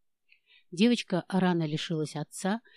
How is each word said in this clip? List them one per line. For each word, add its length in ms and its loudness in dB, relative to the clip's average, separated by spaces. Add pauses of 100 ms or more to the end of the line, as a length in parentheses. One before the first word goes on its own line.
(720)
Девочка 580 2
рано 380 2
лишилась 480 -4
отца 440 -4 (180)